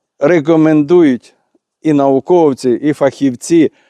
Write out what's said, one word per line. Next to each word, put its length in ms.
рекомендують 1160
і 100
науковці, 760
і 220
фахівці 800